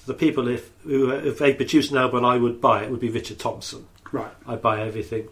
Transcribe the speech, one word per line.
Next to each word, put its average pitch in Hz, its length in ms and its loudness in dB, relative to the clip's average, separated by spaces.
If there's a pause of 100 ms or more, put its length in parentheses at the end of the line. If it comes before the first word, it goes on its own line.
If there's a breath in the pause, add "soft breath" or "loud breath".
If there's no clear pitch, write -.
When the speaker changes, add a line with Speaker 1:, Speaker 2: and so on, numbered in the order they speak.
Speaker 1:
the - 80 -6
people, 135 340 2
if, 123 220 -4 (140)
who, 135 260 2
if 139 300 -2
they 143 160 6
produced 135 340 2
an 143 80 0
album 127 200 2
and 123 100 4
I 123 100 4
would 120 240 0
buy 107 220 4
it, 113 80 -6
would 120 80 -4
be 117 100 -2
Richard 113 300 -6
Thompson. 113 480 -8 (240)
Speaker 2:
Right. 113 200 -6 (140)
Speaker 1:
I 123 100 -6
buy 110 260 0
everything 110 500 -6